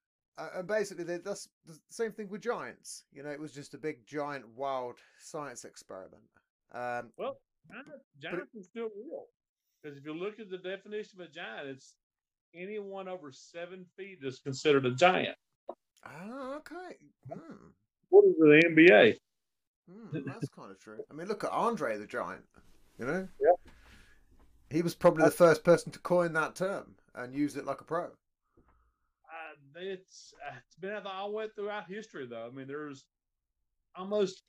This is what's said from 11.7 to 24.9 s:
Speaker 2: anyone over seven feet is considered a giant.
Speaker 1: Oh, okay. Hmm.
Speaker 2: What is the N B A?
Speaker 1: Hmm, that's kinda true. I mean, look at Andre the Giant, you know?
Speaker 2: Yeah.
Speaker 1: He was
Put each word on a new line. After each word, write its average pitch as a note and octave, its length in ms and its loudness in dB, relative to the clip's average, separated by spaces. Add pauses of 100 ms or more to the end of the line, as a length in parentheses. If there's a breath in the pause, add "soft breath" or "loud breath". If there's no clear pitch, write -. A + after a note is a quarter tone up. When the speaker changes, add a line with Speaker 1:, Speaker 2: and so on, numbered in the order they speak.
Speaker 2:
anyone G3 520 -10
over F3+ 240 -10
seven F3 540 -14 (100)
feet F#3+ 280 -16
is C3 160 -6
considered C#3 480 2
a B2 80 2
giant. F3 420 4 (680)
Speaker 1:
Oh, B3+ 520 -12
okay. E4 420 -14 (340)
Hmm. - 360 -18 (420)
Speaker 2:
What G4+ 160 12
is F#4+ 140 6
the D3+ 260 12
N E3 100 0
B D#3+ 160 12
A? D#3+ 280 10 (680)
Speaker 1:
Hmm, F3 380 -12
that's C#3 240 -8
kinda A#2 260 -18
true. G#2+ 360 -16
I - 20 -20
mean, D#3 140 -14
look G3+ 160 -8
at - 80 -6
Andre D3 460 -2
the G#2 100 -12
Giant, F#2 400 -8 (500)
you A2+ 80 -8
know? F#3 220 -4 (120)
Speaker 2:
Yeah. E3 320 2 (1000 soft breath)
Speaker 1:
He D#3 100 -2
was E3+ 140 -2